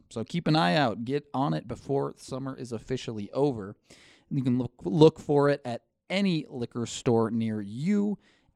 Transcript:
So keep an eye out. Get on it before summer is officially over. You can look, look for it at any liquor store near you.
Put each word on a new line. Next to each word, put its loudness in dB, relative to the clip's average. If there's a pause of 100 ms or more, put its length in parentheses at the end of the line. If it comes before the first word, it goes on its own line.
So -8
keep -4
an 4
eye 2
out. 0
Get -4
on 0
it -6
before -4
summer -10
is -12
officially -8
over. 0 (540)
You -2
can 2
look, -4 (120)
look 6
for 2
it 0
at -8 (260)
any 0
liquor -6
store 2
near -2
you. 0 (400)